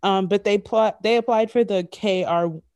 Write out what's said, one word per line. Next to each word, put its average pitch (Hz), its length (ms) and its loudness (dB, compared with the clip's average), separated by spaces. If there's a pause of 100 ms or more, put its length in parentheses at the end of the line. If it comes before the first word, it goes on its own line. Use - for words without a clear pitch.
Um, 190 240 0
but 202 160 0
they 208 160 2
pl-, 220 460 0
they 226 140 2
applied 226 340 0
for 240 100 2
the 190 300 -2
K 185 320 -2
R, 170 260 0 (260)